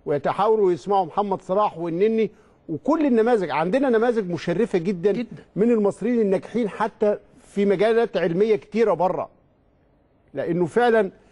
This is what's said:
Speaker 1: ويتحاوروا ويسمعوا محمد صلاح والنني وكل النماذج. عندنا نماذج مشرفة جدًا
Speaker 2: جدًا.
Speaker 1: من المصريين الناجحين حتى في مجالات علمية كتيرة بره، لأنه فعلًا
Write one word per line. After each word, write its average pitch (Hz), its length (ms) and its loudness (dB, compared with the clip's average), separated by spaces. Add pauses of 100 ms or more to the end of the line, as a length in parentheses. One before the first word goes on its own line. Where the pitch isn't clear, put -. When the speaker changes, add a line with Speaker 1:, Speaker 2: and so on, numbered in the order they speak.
Speaker 1:
ويتحاوروا 185 600 0
ويسمعوا 185 380 0
محمد 196 360 -4
صلاح 196 360 -2
والنني 190 540 0 (380)
وكل 294 360 0
النماذج. 226 440 2
عندنا 180 400 0
نماذج 226 420 0
مشرفة 175 480 -2
جدًا 180 320 -2
Speaker 2:
جدًا. 220 320 -8 (120)
Speaker 1:
من 220 160 2
المصريين 220 500 0
الناجحين 202 480 -2
حتى 208 480 -2 (300)
في 202 180 -2
مجالات 208 520 2
علمية 185 380 0
كتيرة 208 380 0
بره، 165 360 -2 (1040)
لأنه 165 320 -2
فعلًا 226 460 2 (200)